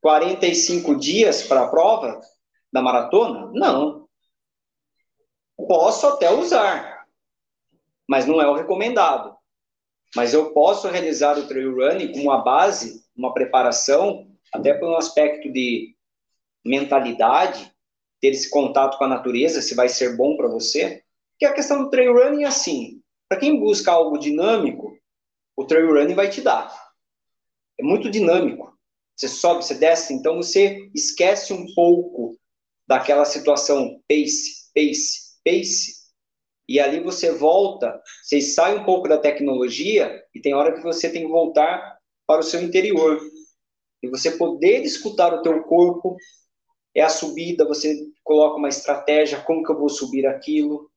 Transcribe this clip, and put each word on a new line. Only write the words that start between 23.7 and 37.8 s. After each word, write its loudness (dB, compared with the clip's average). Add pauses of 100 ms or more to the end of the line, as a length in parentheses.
algo 2
dinâmico, -2 (580)
o -8
trail 4
running 4
vai 2
te -8
dar. -2 (1040)
É -8
muito 0
dinâmico. 0 (520)
Você -6
sobe, 0
você -6
desce, 2
então -2
você 0
esquece -2
um -8 (100)
pouco 2 (500)
daquela 2
situação -2
pace, -4
pace, -2
pace, -2 (720)
e 0
ali 0
você -2
volta, 0 (220)